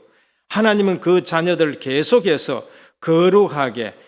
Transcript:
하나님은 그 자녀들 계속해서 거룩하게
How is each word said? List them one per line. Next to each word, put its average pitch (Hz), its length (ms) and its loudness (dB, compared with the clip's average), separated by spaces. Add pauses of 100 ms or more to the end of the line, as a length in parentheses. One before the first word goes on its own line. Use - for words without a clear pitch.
(500)
하나님은 208 500 0
그 175 240 2
자녀들 165 560 -2
계속해서 151 880 -2 (320)
거룩하게 147 920 0 (140)